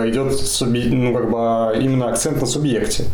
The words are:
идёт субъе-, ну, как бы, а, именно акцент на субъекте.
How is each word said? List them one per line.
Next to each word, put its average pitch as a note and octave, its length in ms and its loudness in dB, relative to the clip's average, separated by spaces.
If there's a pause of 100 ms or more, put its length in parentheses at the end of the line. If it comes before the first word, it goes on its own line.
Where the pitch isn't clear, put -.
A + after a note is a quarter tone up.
(100)
идёт C3+ 240 0
субъе-, A#2+ 600 0
ну, B2 200 2
как A#2 160 0
бы, A2+ 80 0
а, A2+ 340 0
именно B2+ 380 0
акцент C#3 300 -2
на C3 60 0
субъекте. C3 680 0